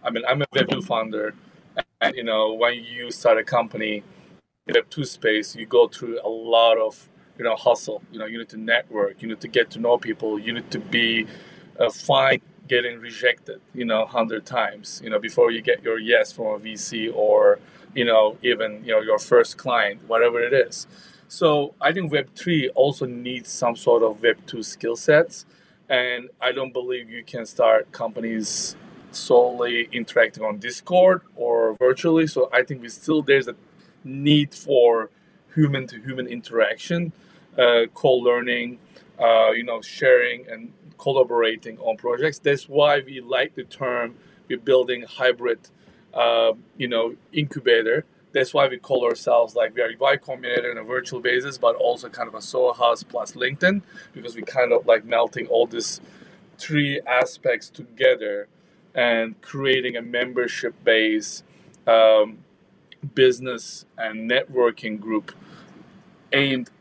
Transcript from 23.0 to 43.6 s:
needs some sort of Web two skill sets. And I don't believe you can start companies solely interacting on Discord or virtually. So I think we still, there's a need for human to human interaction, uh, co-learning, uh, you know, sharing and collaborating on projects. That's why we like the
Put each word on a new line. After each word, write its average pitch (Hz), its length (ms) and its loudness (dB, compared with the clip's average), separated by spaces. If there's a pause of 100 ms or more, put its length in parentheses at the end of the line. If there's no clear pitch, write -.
needs 123 440 -10
some 120 240 -2
sort 117 300 2
of 107 180 -2
Web 113 240 2
two 117 160 -12
skill 117 320 -8
sets. - 520 0 (420)
And 123 400 -2 (120)
I 127 120 0
don't 131 200 -6
believe 123 380 -8
you 117 140 -18
can 120 200 -10
start 113 460 2
companies 113 840 -6 (360)
solely 120 800 2
interacting 113 520 0
on 104 140 -4
Discord 180 640 2 (140)
or 117 400 0
virtually. 160 500 2
So 131 260 -2
I 127 120 2
think 131 180 -12
we 117 80 -14
still, 151 320 -2
there's 139 260 2
a 117 60 -10 (500)
need 143 480 0
for 120 560 2 (460)
human 139 320 2
to 120 120 -18
human 127 280 -8
interaction, 120 840 -2 (440)
uh, 120 380 6
co-learning, 120 840 0 (400)
uh, 113 340 4
you 117 100 -2
know, 117 180 -6
sharing 123 720 2
and 117 220 -16 (260)
collaborating 117 800 0
on 110 180 -4
projects. 123 440 -4
That's 143 280 -2
why 147 320 2
we 131 220 -16
like 127 320 -4
the 127 100 -12